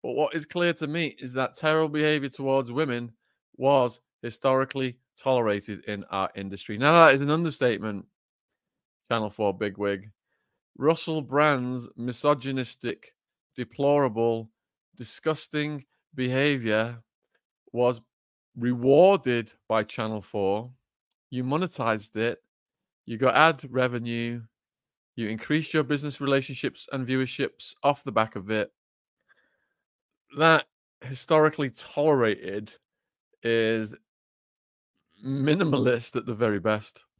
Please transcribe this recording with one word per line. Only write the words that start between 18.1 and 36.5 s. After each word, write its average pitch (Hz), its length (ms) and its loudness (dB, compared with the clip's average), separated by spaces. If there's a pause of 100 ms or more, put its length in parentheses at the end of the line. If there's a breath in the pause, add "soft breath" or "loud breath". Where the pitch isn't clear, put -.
rewarded 123 960 4 (140)
by 110 160 2
Channel 110 380 -4
four. 104 520 -2 (580)
You 127 120 -6
monetized 127 720 -2
it. 113 260 -2 (640)
You 117 120 -10
got 123 180 2
ad 151 340 4
revenue. 117 760 -2 (720)
You 113 120 -4
increased 151 460 -4
your 156 80 2
business 143 380 -4
relationships 139 720 -2
and 131 120 -4
viewerships 131 800 -4
off - 220 0
the 131 80 -8
back 110 240 0
of 98 140 -10
it. 107 220 -2 (1700)
That 160 300 6 (320)
historically 151 680 2
tolerated 110 1000 0 (720)
is 113 500 0 (1300)
minimalist 135 880 2
at 120 100 -2
the 120 100 -6
very 104 260 0